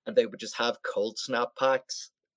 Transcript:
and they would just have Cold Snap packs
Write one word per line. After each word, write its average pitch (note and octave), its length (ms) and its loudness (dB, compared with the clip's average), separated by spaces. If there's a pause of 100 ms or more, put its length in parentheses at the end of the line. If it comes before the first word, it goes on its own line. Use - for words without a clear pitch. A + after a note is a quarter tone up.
and A2+ 80 -8
they A#2 120 6
would G2 140 -12
just A2 160 -8
have A#2 260 0
Cold G#2+ 360 -2
Snap A#2+ 400 -2
packs - 520 0 (260)